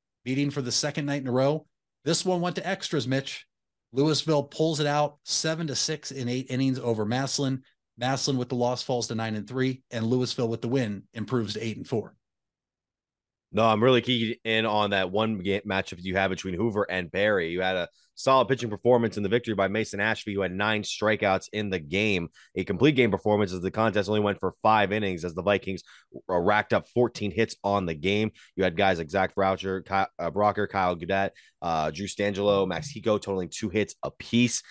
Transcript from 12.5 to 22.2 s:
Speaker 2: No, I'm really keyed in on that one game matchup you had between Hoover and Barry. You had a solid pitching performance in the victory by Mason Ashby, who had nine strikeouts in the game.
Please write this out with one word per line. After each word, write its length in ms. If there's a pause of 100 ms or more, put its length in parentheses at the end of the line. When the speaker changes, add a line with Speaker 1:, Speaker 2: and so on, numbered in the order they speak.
Speaker 2:
No, 140
I'm 180
really 180
keyed 420
in 220
on 260
that 200
one 280
game 280
matchup 340
you 140
had 120
between 260
Hoover 360
and 220
Barry. 380
You 120
had 140
a 140 (240)
solid 340
pitching 220
performance 460
in 80
the 60
victory 260
by 120
Mason 320
Ashby, 340
who 80
had 100
nine 320
strikeouts 680
in 180
the 100
game. 480 (280)